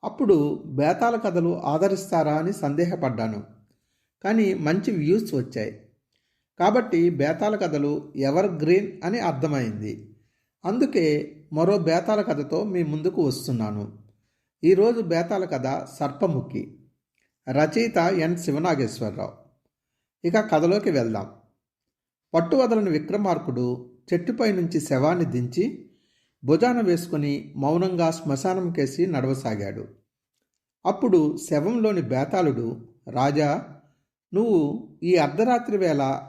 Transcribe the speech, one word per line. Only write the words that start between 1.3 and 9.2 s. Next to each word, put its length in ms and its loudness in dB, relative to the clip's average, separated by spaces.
ఆదరిస్తారా 760 0
అని 180 -2
సందేహపడ్డాను, 920 -2
కానీ 300 2
మంచి 360 0
వ్యూస్ 440 0
వచ్చాయి. 460 -4
కాబట్టి 500 2
బేతాళ 460 0
కథలు 600 -2
ఎవర్ 300 2
గ్రీన్ 460 0
అని 140 -2
అర్థమైంది. 960 -4